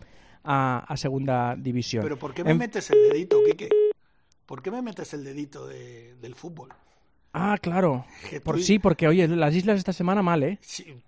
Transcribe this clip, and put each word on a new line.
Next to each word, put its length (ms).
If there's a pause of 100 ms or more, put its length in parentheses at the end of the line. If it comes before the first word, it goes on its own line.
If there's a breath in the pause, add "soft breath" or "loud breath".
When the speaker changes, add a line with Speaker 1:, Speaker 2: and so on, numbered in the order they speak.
(420 soft breath)
Speaker 1:
a, 360 (100)
a 80
segunda 580
división. 480
Speaker 2:
Pero 160
¿por 160
qué 80
me 80
Speaker 1:
En 80
Speaker 2:
metes 320
el 180
dedito, 360
Quique? 240 (760)
¿Por 160
qué 100
me 100
metes 320
el 80
dedito 460
de, 480
del 180
fútbol? 360 (640)
Speaker 1:
Ah, 280
claro. 440 (260)
Speaker 2:
Que 100
Speaker 1:
Por, 160
Speaker 2:
tú 60
Speaker 1:
sí, 160
porque, 300
oye, 200
las 260
islas 240
esta 140
semana 300
mal, 200
¿eh? 200
Speaker 2:
Sí, 440